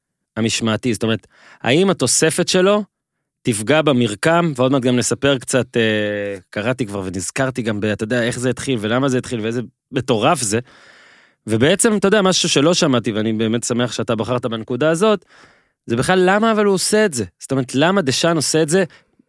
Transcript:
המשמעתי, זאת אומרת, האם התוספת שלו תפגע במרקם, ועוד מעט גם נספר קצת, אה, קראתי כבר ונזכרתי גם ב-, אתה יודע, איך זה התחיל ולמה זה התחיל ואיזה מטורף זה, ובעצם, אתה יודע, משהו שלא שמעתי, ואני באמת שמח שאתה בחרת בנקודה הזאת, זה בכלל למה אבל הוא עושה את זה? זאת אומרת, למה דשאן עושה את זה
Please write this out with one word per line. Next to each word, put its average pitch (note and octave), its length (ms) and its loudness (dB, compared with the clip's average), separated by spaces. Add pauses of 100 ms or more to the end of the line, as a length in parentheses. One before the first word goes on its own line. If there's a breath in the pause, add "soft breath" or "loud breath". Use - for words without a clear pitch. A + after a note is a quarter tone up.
(360)
המשמעתי, A2 580 -2
זאת - 80 -6
אומרת, A2 240 -2 (360 soft breath)
האם F3+ 280 2
התוספת D#3+ 580 0
שלו G3 360 2 (580)
תפגע A#2 400 0
במרקם, D3 760 2
ועוד B2+ 160 2
מעט C#3 100 0
גם B2 140 2
נספר B2+ 420 0
קצת, - 380 -2
אה, A#2 60 2 (680)
קראתי A#2+ 360 -4
כבר G2+ 180 -6
ונזכרתי A#2 580 -4
גם G#2+ 180 -4
ב-, G2+ 40 -4
אתה G#2+ 200 -2
יודע, A#2+ 180 -2
איך A#2+ 160 -4
זה B2 120 -2
התחיל B2 300 -4
ולמה B2 280 0
זה B2+ 100 0
התחיל A#2 220 -6
ואיזה A#2 200 -4 (320)
מטורף B2+ 500 0
זה, G#2+ 160 -2 (880 soft breath)
ובעצם, E3 500 2
אתה G3 120 2
יודע, G3 140 4
משהו F#3 260 2
שלא D#3 260 2
שמעתי, A#2+ 380 0
ואני G#2+ 200 -2
באמת A2 320 -2
שמח A#2+ 280 -2
שאתה A#2 220 -2
בחרת A2+ 320 -4
בנקודה A#2+ 440 -2
הזאת, G3+ 340 2 (640 soft breath)
זה A#2 100 -2
בכלל F3+ 280 0
למה G#3 280 2
אבל G#3 120 2
הוא G3+ 100 2
עושה G#3 300 0
את F3+ 100 -2
זה? A2+ 100 -4 (140)
זאת - 140 -12
אומרת, C3 220 -4
למה F3+ 280 2
דשאן E3 340 0
עושה D#3 260 0
את D#3 60 0
זה F#3 160 2 (440 soft breath)